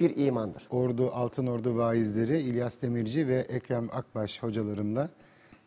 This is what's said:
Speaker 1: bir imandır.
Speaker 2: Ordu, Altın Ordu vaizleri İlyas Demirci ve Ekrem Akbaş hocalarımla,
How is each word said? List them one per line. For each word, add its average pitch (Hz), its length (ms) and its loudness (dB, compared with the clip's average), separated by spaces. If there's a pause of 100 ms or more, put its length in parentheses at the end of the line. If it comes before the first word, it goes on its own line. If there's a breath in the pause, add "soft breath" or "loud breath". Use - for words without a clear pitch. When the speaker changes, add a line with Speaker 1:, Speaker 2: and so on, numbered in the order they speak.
Speaker 1:
bir 170 160 4
imandır. 120 540 0
Speaker 2:
Ordu, 123 440 2
Altın 123 320 -2
Ordu 120 300 0
vaizleri 117 640 2
İlyas 120 420 -2
Demirci 120 460 0
ve 127 100 4
Ekrem 123 540 -2
Akbaş 110 500 -6
hocalarımla, 107 680 -2 (580 soft breath)